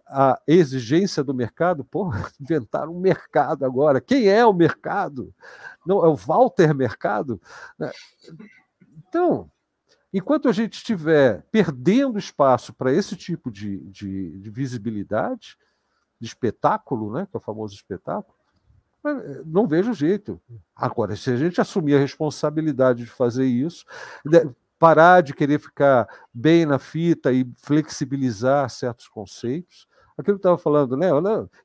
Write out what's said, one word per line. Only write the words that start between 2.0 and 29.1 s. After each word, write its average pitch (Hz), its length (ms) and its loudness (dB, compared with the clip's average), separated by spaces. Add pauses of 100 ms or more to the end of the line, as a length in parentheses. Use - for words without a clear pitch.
<laughs> 92 300 -8
inventaram 139 560 -6
um - 20 -10
mercado 151 640 -2
agora. 131 360 2
Quem 247 280 0
é 220 160 4
o 220 80 6
mercado? 160 800 -2 (540)
Não, 185 180 2
é 165 40 6
o 151 80 4
Walter 165 580 2
Mercado? 131 640 -4 (380)
Né? 147 140 -8 (1160)
Então, 311 400 0 (640)
enquanto 262 360 0
a 220 40 2
gente 208 220 -2
estiver 147 680 2 (100)
perdendo 185 640 2
espaço - 540 0
pra 127 200 -2
esse 180 240 -2
tipo 151 360 -10
de, 98 320 -10
de, 95 540 -10
de 104 120 -16
visibilidade, 117 1080 -6 (640)
de 117 60 -12
espetáculo, 113 880 -4
né, 180 180 -8
que - 60 -14
é - 20 -8
o - 40 -10
famoso 107 320 -12
espetáculo, - 640 -12 (680)
eh, 240 400 -8
não 156 200 0
vejo 180 280 0
jeito. 151 460 -4 (340)
Agora, 107 420 -4
se - 140 -6
a 120 60 0
gente 175 240 -2
assumir 151 340 -2
a 139 60 6
responsabilidade 147 1040 -2
de 113 60 -18
fazer 127 360 -2
isso, 131 380 -4 (400)
de, 160 240 4 (300)
parar 165 440 8
de 139 120 -8
querer 147 240 0
ficar 135 480 2 (260)
bem 160 340 2
na 139 120 0
fita 156 540 0
e 127 140 2 (100)
flexibilizar 135 1120 -2
certos - 380 -10
conceitos, - 800 -12 (320)